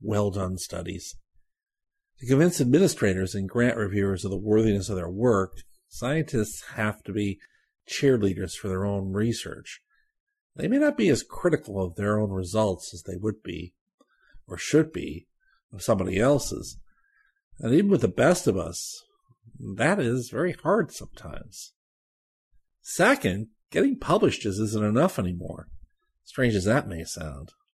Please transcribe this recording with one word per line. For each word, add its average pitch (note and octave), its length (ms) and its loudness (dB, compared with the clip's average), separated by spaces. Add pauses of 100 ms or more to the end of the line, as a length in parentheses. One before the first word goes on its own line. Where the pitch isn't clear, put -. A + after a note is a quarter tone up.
well-done G2 560 -2
studies. F2 580 -10 (1040)
To B2 80 -14
convince D#3 340 4
administrators B2 760 4
and G2 140 -4
grant A#2+ 300 2
reviewers G2 460 0
of G2 60 -4
the G2 60 -2
worthiness G#2+ 540 4
of F#2+ 60 -4
their F2 120 -4
work, G2 440 2 (360)
scientists C3+ 720 -2 (120)
have G#2+ 300 -4
to G2+ 80 -8
be G2+ 260 -2 (500)
cheerleaders G2+ 640 2
for - 160 -8
their F#2+ 160 -2
own G2 280 -2
research. A2 680 -4 (720)
They - 140 -4
may B3+ 100 2
not D4 200 2
be G#3 100 4
as B2 140 4
critical A2 600 -2
of F2+ 120 -4
their G#2 260 0
own G#2+ 100 0
results F#2+ 600 -2
as F2+ 120 -18
they F#2 120 -10
would G#2 260 -4
be, F2 300 -10 (720)
or - 120 -12
should D#3+ 340 2
be, D2 360 -8 (440)
of F#2+ 100 -14
somebody F#2+ 360 0
else's. - 600 0 (840)
And A2+ 120 0
even G3 180 6
with F3 100 4
the G#2+ 80 4
best C3 400 2
of G2 80 2
us, - 480 -8 (720)
that E3 240 2
is B2 280 -2
very D#3+ 240 -2
hard F#3 380 0
sometimes. - 840 -16 (1080)
Second, G3+ 640 0 (220)
getting C#4 260 2
published F#3+ 460 2
just G2+ 180 -2
isn't G#2+ 240 0
enough B2 320 2
anymore, F2+ 520 -6 (560)
strange A#2+ 320 0
as F2 80 0
that C3+ 240 2
may E2 160 -8
sound. C#2+ 480 -12 (260)